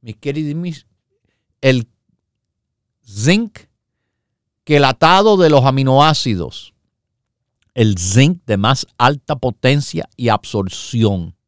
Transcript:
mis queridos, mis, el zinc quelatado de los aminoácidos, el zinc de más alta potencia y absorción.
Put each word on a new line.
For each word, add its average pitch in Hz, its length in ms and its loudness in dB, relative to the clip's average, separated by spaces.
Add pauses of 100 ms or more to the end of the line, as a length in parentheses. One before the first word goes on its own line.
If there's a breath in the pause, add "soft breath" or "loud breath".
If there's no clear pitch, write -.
mis 117 160 -16
queridos, 147 360 -6
mis, 170 320 -10 (720)
el 131 280 0 (1160)
zinc 151 540 -2 (1040)
quelatado 165 720 2
de 170 140 4
los 139 140 4
aminoácidos, 135 1080 0 (1000)
el 110 240 0
zinc 127 480 0
de 107 100 -2
más 110 300 -2 (120)
alta 139 380 0
potencia 135 800 -4
y 120 120 -4
absorción. 101 1040 -2 (140)